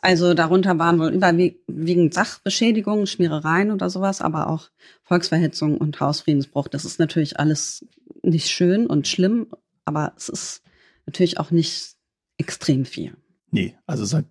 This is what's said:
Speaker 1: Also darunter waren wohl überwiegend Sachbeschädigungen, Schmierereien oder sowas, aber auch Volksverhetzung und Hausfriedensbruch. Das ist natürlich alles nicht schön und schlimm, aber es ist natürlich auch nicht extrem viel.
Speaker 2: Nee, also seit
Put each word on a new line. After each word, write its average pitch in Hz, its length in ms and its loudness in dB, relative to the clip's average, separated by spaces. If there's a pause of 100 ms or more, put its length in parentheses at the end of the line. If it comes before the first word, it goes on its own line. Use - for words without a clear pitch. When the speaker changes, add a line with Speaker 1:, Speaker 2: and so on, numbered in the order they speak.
Speaker 1:
Also 175 340 4
darunter 175 440 2
waren 170 220 4
wohl 160 120 0
überwiegend 175 1000 2
Sachbeschädigungen, 214 920 0
Schmierereien 165 640 0
oder 190 180 -2
sowas, 190 300 -4
aber 160 280 -2
auch 160 200 -6 (340)
Volksverhetzung 160 760 0
und 151 200 -2
Hausfriedensbruch. 143 720 -2
Das 156 160 -8
ist - 160 -8
natürlich 156 400 -2
alles - 440 -2 (380)
nicht 160 280 0
schön 190 360 2
und 147 220 0
schlimm, 214 400 0 (360)
aber 151 320 -4
es - 120 -14
ist - 340 -12 (440)
natürlich 170 340 0
auch 151 100 -6
nicht - 460 -2 (400)
extrem - 480 -2
viel. - 320 -12 (340)
Speaker 2:
Nee, - 240 -2 (120)
also - 180 -4
seit 147 260 -2